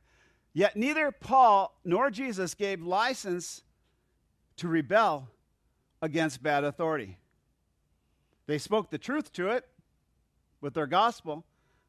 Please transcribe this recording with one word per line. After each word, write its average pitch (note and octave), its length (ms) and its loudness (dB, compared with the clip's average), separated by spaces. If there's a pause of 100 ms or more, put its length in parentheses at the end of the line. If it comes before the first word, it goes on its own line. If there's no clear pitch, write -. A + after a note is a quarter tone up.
(540)
Yet F#3+ 200 2
neither D4 380 0
Paul G#3+ 600 4 (120)
nor G#3+ 260 0
Jesus G3 440 -6
gave G3 280 -4
license F#3 800 -4 (920)
to F3 100 -8
rebel E3 640 2 (720)
against D#3 420 -2
bad C#3+ 220 2
authority. C#3+ 540 -4 (1300)
They D3 100 -2
spoke G3+ 320 -2
the D3+ 80 -6
truth C4+ 360 -6
to F3+ 160 -4
it B3 140 -4 (960)
with C#3+ 140 -8
their D3+ 140 -4
gospel, F3 560 0 (440)